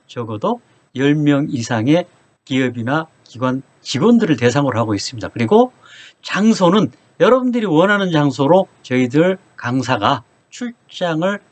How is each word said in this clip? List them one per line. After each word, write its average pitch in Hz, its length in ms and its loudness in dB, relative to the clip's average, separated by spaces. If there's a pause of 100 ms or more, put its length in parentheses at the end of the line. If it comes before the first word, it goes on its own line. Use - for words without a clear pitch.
적어도 123 540 -6 (360)
열 143 200 0
명 147 340 2
이상의 127 580 0 (360)
기업이나 131 640 -4 (160)
기관 127 400 -6 (160)
직원들을 208 560 2
대상으로 120 420 0
하고 110 160 -2
있습니다. 98 360 -8
그리고 208 420 2 (520)
장소는 190 680 2 (300)
여러분들이 240 440 2
원하는 190 460 2
장소로 147 560 2 (140)
저희들 135 560 0 (180)
강사가 123 680 -2 (260)
출장을 190 920 -6 (120)